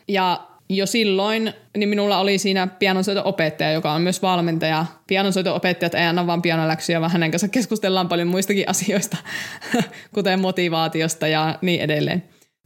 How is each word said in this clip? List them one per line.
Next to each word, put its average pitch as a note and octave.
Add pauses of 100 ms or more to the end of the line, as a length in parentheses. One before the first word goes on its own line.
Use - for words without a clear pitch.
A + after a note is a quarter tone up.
ja F#3 (280)
jo F#3+
silloin G#3+ (240)
niin G#3
minulla G3+
oli G3
siinä F#3+
pianonsoiton F#3+
opettaja, D#3
joka D#3
on D#3+
myös F3+
valmentaja. E3 (200)
Pianonsoiton F#3+
opettajat F3
ei E3+
anna E3+
vaan F3
pianoläksyjä, E3
vaan E3
hänen E3
kanssa F3+
keskustellaan F#3+
paljon E3+
muistakin G3
asioista, G3 (500)
<laughs> -
kuten F#3+
motivaatiosta E3
ja D#3
niin F3+
edelleen. D3+ (440)